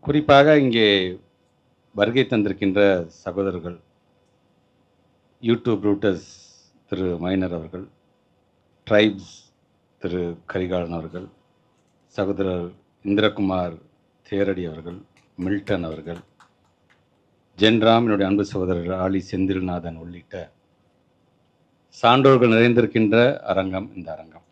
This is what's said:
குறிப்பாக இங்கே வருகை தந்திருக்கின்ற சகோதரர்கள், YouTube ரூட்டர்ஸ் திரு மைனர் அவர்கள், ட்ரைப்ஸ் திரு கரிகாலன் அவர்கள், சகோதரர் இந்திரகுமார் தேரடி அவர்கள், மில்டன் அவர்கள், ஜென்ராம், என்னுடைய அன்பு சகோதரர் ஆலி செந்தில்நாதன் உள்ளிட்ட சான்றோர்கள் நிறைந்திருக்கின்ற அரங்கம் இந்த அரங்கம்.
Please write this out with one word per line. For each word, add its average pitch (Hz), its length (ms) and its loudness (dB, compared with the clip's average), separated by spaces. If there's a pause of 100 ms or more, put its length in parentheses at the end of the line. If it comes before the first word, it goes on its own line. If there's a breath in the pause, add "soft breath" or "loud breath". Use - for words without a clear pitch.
குறிப்பாக 147 520 6
இங்கே 104 600 2 (760)
வருகை 117 300 2
தந்திருக்கின்ற 98 800 0
சகோதரர்கள், 87 720 -8 (1600)
YouTube 117 460 0
ரூட்டர்ஸ் 101 400 -2 (600)
திரு 92 300 -6
மைனர் 90 360 -4
அவர்கள், 85 340 -12 (1000)
ட்ரைப்ஸ் 107 420 2 (680)
திரு 87 380 -6 (100)
கரிகாலன் 90 460 -4
அவர்கள், 82 340 -10 (800)
சகோதரர் 92 640 -6 (340)
இந்திரகுமார் 98 720 -2 (540)
தேரடி 98 400 -4
அவர்கள், 82 300 -14 (440)
மில்டன் 98 380 -4
அவர்கள், 80 400 -12 (1400)
ஜென்ராம், 113 480 4
என்னுடைய 101 200 0
அன்பு 101 180 0
சகோதரர் 90 500 -4
ஆலி 95 360 -4
செந்தில்நாதன் 92 680 -4
உள்ளிட்ட 87 560 -16 (1500)
சான்றோர்கள் 123 540 6
நிறைந்திருக்கின்ற 117 840 4
அரங்கம் 95 560 -4
இந்த 87 160 -14
அரங்கம். 80 400 -20